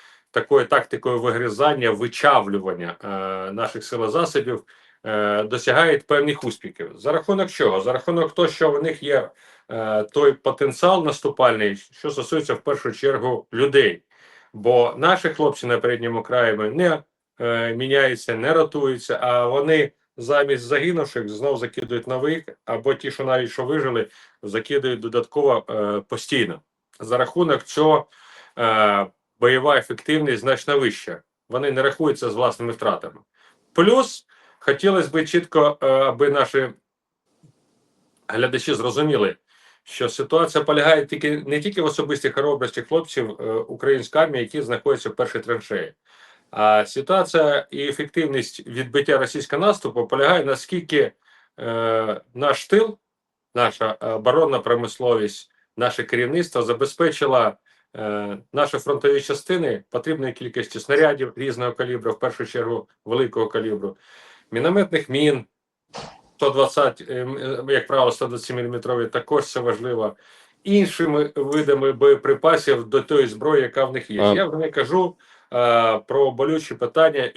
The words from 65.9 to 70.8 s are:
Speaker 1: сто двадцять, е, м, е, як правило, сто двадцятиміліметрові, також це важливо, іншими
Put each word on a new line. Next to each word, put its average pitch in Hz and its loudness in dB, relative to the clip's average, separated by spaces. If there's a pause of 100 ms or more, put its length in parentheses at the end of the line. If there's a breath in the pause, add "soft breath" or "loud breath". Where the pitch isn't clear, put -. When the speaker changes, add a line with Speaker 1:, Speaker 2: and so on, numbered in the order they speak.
Speaker 1:
сто 143 2
двадцять, 135 2
е, 131 -6
м, 127 -6 (320)
е, 139 2
як 127 2
правило, 127 4
сто 123 -4
двадцятиміліметрові, 120 -4
також 139 0
це - -6
важливо, 113 -2 (480 soft breath)
іншими 165 2